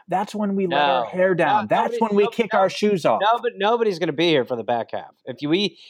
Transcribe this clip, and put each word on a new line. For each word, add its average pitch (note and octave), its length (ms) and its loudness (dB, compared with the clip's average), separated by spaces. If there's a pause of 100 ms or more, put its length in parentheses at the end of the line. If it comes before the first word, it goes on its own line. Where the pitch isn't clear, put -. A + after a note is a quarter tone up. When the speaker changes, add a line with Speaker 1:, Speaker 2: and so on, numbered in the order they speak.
Speaker 1:
that's F3+ 260 -4
when G#3 220 -4
we G3 120 0
let C#3+ 120 0
our C#3 240 2
Speaker 2:
No. G#2+ 60 -6
Speaker 1:
hair F#3 260 2
down. G3 280 2
Speaker 2:
No, G#3 40 -6
Speaker 1:
That's A3+ 320 0
Speaker 2:
nobody, - 40 -6
Speaker 1:
when G#3 120 0
we G3+ 80 6
Speaker 2:
no, G3 60 0
Speaker 1:
kick - 240 -2
Speaker 2:
no, G#3 60 2
Speaker 1:
our F#3+ 100 4
shoes G3+ 360 0
off. A#2 160 2
Speaker 2:
no, A#3 200 2
but A#3 160 -4
nobody's G#3 420 0
gonna E3 140 -2
be E3 160 0
here C3+ 160 2
for B2+ 100 -6
the A2+ 80 -4
back A#2 300 -2
half. E2 200 -10 (120)
If B2+ 160 -12
you, C#3+ 80 -4
we, F#3+ 280 -2 (120)